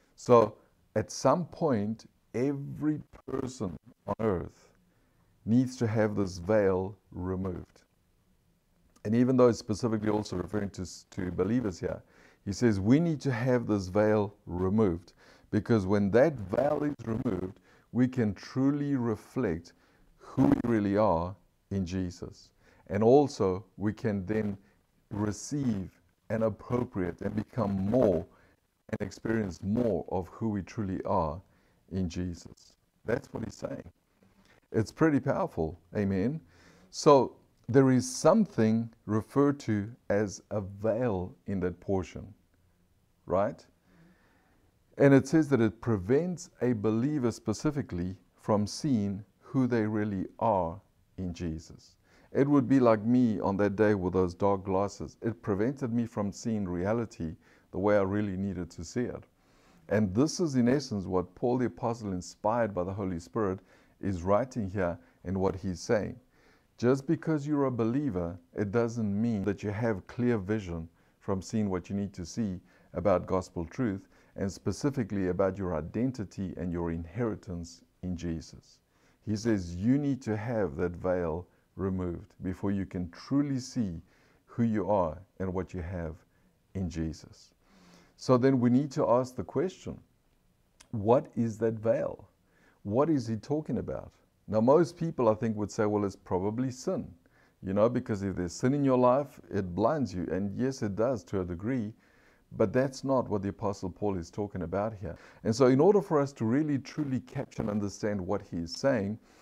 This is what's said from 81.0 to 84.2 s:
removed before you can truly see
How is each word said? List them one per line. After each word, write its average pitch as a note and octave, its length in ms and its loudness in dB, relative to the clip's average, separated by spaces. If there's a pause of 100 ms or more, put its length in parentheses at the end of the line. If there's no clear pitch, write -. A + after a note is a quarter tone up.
removed F2+ 640 -6
before F#2+ 280 -4
you G2 140 -2
can F2 260 -6
truly C#3 480 -2
see G#2 420 -4 (440)